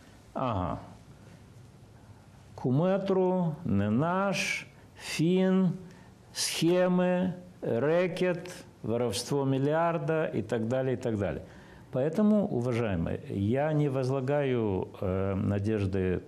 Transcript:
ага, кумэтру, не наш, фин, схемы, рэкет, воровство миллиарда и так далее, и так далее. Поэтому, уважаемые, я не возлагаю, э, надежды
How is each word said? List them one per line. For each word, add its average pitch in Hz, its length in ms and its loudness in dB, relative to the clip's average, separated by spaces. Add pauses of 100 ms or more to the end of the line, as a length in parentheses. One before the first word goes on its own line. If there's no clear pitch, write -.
(360)
ага, 101 440 -2 (1700)
кумэтру, 185 1040 0 (100)
не 101 240 2
наш, 170 800 0 (260)
фин, 185 800 2 (580)
схемы, 180 1000 2 (280)
рэкет, 170 920 0 (320)
воровство 120 600 0
миллиарда 156 800 0
и 113 180 -4
так 110 240 -2
далее, 131 260 0
и - 40 -2
так 113 200 -2
далее. 85 240 -2 (520)
Поэтому, 202 540 2
уважаемые, 113 800 0
я 120 460 0
не 147 160 2
возлагаю, 127 1000 0 (140)
э, 95 340 0
надежды 98 920 0